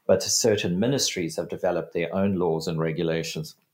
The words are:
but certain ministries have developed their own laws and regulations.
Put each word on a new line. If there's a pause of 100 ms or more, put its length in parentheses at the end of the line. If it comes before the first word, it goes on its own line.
but
certain
ministries
have
developed
their
own
laws
and
regulations. (180)